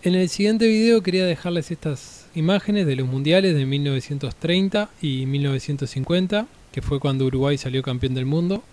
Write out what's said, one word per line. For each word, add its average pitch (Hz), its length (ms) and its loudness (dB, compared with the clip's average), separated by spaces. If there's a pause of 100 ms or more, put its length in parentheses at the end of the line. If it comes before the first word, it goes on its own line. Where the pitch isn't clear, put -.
En 180 120 2
el 185 140 2
siguiente 214 380 2
video 220 360 4
quería 185 220 0
dejarles 170 440 -2
estas - 640 -8
imágenes 190 540 2
de 135 80 0
los 131 120 -2
mundiales 156 480 2
de 135 100 2
mil 139 180 0
novecientos 139 520 -4
treinta 190 540 0 (120)
y 131 260 -2
mil 139 160 -2
novecientos 139 480 -4
cincuenta, 185 560 -2 (240)
que 135 100 -6
fue 143 180 -2
cuando 135 260 0
Uruguay 135 320 0
salió 131 260 -4
campeón 127 320 -2
del 127 100 -2
mundo. 175 480 -2